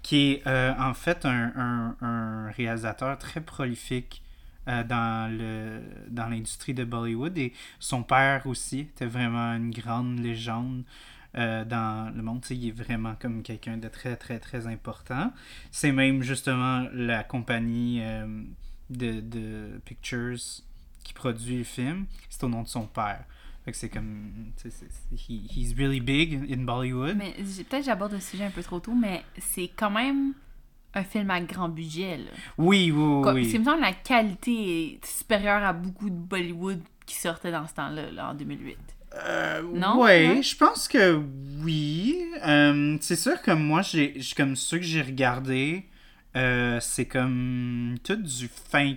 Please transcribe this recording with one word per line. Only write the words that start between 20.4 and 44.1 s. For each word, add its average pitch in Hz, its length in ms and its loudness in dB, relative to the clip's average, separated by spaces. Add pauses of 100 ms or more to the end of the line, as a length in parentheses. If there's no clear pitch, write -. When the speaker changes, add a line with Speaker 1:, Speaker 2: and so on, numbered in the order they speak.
Speaker 1:
qui - 120 -14
produit 120 440 -4
le 120 60 -4
film. 160 420 -4 (220)
C'est - 160 -8
au 120 40 0
nom 113 140 -2
de 110 60 -8
son 113 180 -6
père. 104 380 -4 (400)
Fait 123 80 -8
que - 60 -10
c'est 113 100 -6
comme, 107 420 -8 (320)
tu 120 80 -12
sais, - 80 -14
c'est, - 120 -16
c'est, - 420 -6
he, 107 240 -8
he's 120 200 0
really 135 240 2
big 143 340 2 (180)
in 127 120 0
Bollywood. 127 520 0
Speaker 2:
Mais 196 220 -4
j'ai, 190 260 -6
peut-être 277 220 -4
j'aborde 208 280 -2
un 196 60 -6
sujet 190 240 -6
un 196 60 -4
peu 175 120 -8
trop 175 180 -6
tôt, 226 140 -6
mais 208 280 2 (160)
c'est - 360 -4
quand 214 160 0
même 277 440 2 (580)
un 196 100 -2
film 196 280 -2
à 180 100 2
grand 175 300 -4
budget, 160 480 -6
là. - 120 -10 (280)
Speaker 1:
Oui, 180 360 8
oui, 151 80 6
oui, 147 200 6
Speaker 2:
Comme, 135 140 8
Speaker 1:
oui. 123 100 6
Speaker 2:
c'est, 113 100 2
il 220 40 6
me 226 40 4
semble 302 140 6
que 254 80 4
la 185 80 4
qualité 208 960 2
est - 140 -16
supérieure 208 580 2
à 185 80 4
beaucoup 185 380 -4
de 175 40 -2
Bollywood 175 640 -2 (260)
qui - 100 -8
sortaient 170 360 -2
dans 160 140 -2
ce - 80 -14
temps-là, 151 360 -6
là, 165 200 -6
en 147 40 -6
deux 143 100 -8
mille 143 180 -8
huit. - 160 -12 (480)
Speaker 1:
Euh, 160 360 0 (120)
Speaker 2:
Non ? 196 280 4
Speaker 1:
ouais, 180 260 10
Speaker 2:
Ouais. 262 140 6
Speaker 1:
je - 140 -2
pense - 320 4
que 185 320 8 (420)
oui. 160 540 2 (300)
Euh, 147 540 6
c'est - 160 2
sûr 294 240 2
que 226 120 4
moi, 156 300 6
j'ai, 147 380 2